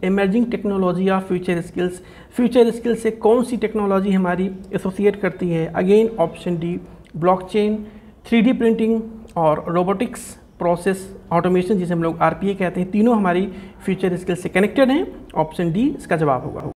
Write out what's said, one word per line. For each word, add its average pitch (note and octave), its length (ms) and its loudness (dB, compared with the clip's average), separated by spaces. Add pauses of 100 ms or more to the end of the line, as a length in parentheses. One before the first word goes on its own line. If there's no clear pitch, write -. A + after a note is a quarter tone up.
emerging G3 420 2
technology F#3+ 640 -2
of F#3+ 120 2
future F3+ 500 -2
skills? F3+ 220 -2 (420)
फ्यूचर A#3+ 360 4
स्किल A#3 240 -2
से A3+ 160 -2
कौन A3+ 320 2
सी B3 140 -4
टेक्नोलॉजी G3+ 540 0
हमारी F#3 400 0 (220)
एसोसिएट G3 420 0
करती F#3 340 -4
है? E3 240 -2
Again G#3+ 440 4
ऑप्शन F3 400 -2
डी, E3+ 220 -4 (380)
ब्लॉकचेन, G#3 720 0 (400)
थ्री A#3 140 4
डी A#3+ 120 6
प्रिंटिंग A3+ 480 2 (360)
और D#3 300 2
रोबोटिक्स F#3+ 720 -2 (200)
प्रोसेस F3+ 580 -2 (140)
ऑटोमेशन, F3+ 460 2
जिसे F3 160 -2
हम E3 100 0
लोग E3 180 -2
आरपीए E3 340 0
कहते F3+ 260 -2
हैं, F3+ 100 -4
तीनों A3+ 260 4
हमारी F#3 340 0 (340)
फ्यूचर F#3 320 0
स्किल F3+ 180 -4
से F3 140 -8
कनेक्टेड G#3 400 2
हैं। E4+ 460 -2
ऑप्शन E3+ 360 -2
डी A3+ 180 0
इसका G#3+ 280 -4
जवाब C#3+ 260 0
होगा। - 340 -8